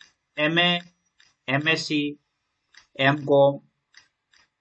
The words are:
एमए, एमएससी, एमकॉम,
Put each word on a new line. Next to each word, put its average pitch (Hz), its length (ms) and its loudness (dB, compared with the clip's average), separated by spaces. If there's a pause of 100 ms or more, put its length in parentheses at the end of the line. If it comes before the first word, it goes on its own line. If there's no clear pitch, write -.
(380)
एमए, 170 420 0 (680)
एमएससी, 147 680 -4 (800)
एमकॉम, 139 600 2 (1000)